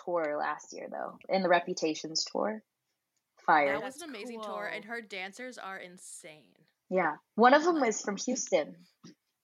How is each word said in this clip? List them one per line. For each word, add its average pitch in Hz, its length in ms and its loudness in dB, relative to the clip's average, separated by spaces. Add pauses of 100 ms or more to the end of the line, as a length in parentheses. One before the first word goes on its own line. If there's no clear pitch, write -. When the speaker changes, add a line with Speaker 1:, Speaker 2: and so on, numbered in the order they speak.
Speaker 1:
tour 160 340 0
last 151 320 -4
year, - 180 -10
though, - 280 -8 (100)
in 190 160 2
the 175 60 4
Reputations 165 720 0
tour. 214 400 -2 (840)
Fire. 147 280 6
Speaker 2:
That 143 100 -2
was 269 120 -10
Speaker 3:
That's - 80 -14
Speaker 2:
an 320 120 -12
amazing 220 280 -10
tour, 208 260 -6
Speaker 3:
cool. 208 80 -8
Speaker 2:
and 214 80 -12
her 233 160 -10
dancers 202 560 -12
are 190 200 -10
insane. 156 760 -18 (360)
Speaker 1:
Yeah. 170 280 0 (180)
One 240 180 8
of 302 120 8
them 349 140 4
Speaker 2:
Like 240 100 2
Speaker 1:
is 208 120 -2
from 202 140 -4
Houston, 180 600 -2 (680)